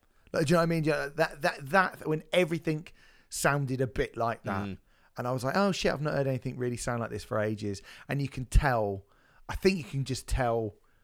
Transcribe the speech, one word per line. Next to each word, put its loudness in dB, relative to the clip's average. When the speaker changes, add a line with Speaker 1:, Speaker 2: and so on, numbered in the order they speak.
Speaker 1:
Like, 2
do 2
you 6
know 6
what 4
I 4
mean? 0
Yeah, 0
that, -2
that, -4
that, 2
when -2
everything 0
sounded 0
a 2
bit -2
like 0
that. -2
Speaker 2:
Mm. -8
Speaker 1:
And -4
I 0
was -2
like, 0
"Oh, 4
shit, 0
I've -2
not -2
heard 2
anything -2
really -2
sound -4
like -4
this -8
for -2
ages." -2
And -2
you -2
can -6
tell, 4
I -6
think 4
you -6
can -2
just -4
tell, 0